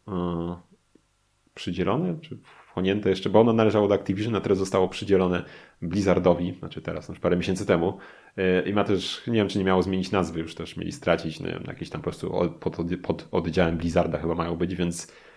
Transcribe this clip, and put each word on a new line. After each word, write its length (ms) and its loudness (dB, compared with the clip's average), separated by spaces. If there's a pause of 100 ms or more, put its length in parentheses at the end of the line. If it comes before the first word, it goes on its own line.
e, 40 -12 (1400)
przydzielone, 680 -2
czy 220 -16
wchłonięte 680 -2
jeszcze, 200 0
bo 120 6
ono 120 6
należało 340 4
do 80 4
Activision, 400 -2
a 60 0
teraz 160 2
zostało 300 2
przydzielone 560 0 (380)
Blizzardowi, 760 2
znaczy 220 -14
teraz, 280 -10
już 100 -14
parę 180 2
miesięcy 280 -2
temu. 320 2 (400)
E, 320 2
i 40 -2
ma 100 2
też, 440 -2
nie 60 -2
wiem, 140 4
czy 100 -4
nie 80 2
miało 180 4
zmienić 280 -2
nazwy, 280 0
już 160 -8
też 220 -12
mieli 140 -8
stracić, 480 -2
nie 80 -8
wiem, 200 -8
jakieś 220 -10
tam 120 -8
po 20 -14
prostu 320 -6
od-, 200 0
pod, 240 -6
od-, 240 -4
pod 280 -4
oddziałem 460 2
Blizzarda 400 0
chyba 180 -4
mają 200 -2
być, 200 -2
więc, 380 -4 (240)